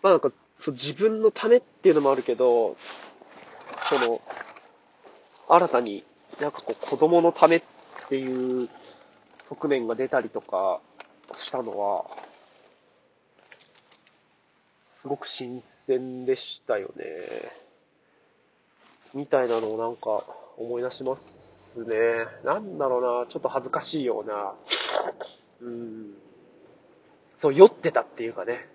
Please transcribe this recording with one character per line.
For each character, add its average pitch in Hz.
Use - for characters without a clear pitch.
ま 196
あ -
な 165
ん -
か、 135
そ 151
う、 -
自 135
分 214
の 220
た -
め 240
っ 240
て -
い 170
う -
の 147
も 139
あ -
る 127
け 123
ど、 117
そ 143
の、 117
新 170
た 123
に 101
な 147
ん -
か -
こ -
う -
子 139
供 165
の 170
た 160
め 165
っ 170
て 135
い 127
う 120
側 -
面 127
が 113
出 131
た 131
り 110
と -
か 92
し -
た 127
の 101
は、 101
す 139
ご 139
く -
新 123
鮮 127
で 127
し -
た 110
よ -
ね。 -
み 139
た 131
い 120
な 113
の 110
を 110
な 117
ん 120
か 107
思 120
い 120
出 127
し -
ま 131
す -
ね。 113
な 160
ん 190
だ 139
ろ 127
う 123
な、 -
ち -
ょ -
っ -
と 131
恥 127
ず 131
か 151
し 151
い -
よ 107
う 104
な。 104
う 120
ん。 113
そ 151
う、 135
酔 185
っ -
て -
た 117
っ -
て -
い 113
う 120
か 95
ね。 120